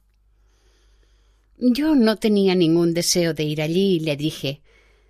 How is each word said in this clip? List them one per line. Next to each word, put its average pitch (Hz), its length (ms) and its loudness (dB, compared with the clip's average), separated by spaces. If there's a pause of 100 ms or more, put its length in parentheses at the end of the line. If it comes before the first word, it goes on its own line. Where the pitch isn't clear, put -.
(1600)
Yo 269 380 0
no 220 220 2
tenía 196 380 2
ningún 170 380 2
deseo 170 400 -2
de 156 100 -4
ir 151 180 -4
allí 180 340 0
y 160 60 0
le 151 160 -4
dije, 143 460 -6 (460)